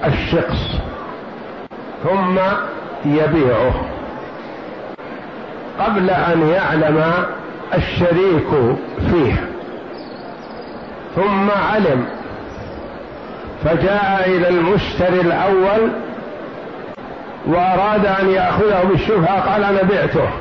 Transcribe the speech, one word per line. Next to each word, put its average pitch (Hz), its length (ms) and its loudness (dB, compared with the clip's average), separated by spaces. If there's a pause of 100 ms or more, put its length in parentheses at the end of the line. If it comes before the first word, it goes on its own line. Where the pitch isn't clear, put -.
الشقص - 720 0 (1300)
ثم 185 340 2 (680)
يبيعه 143 720 4 (2000)
قبل 196 300 2
أن 165 380 2
يعلم 156 540 2 (720)
الشريك 170 760 2 (600)
فيه، 151 240 4 (1800)
ثم 196 340 2 (220)
علم 151 340 2 (1600)
فجاء 196 600 2
إلى 180 220 2
المشتري 180 720 2
الأول 190 680 4 (1600)
وأراد 185 600 2
أن 190 240 2
يأخذه 185 600 4
بالشفعة، 190 640 2
قال: 208 120 2
"أنا 196 180 4
بعته." 160 460 2 (120)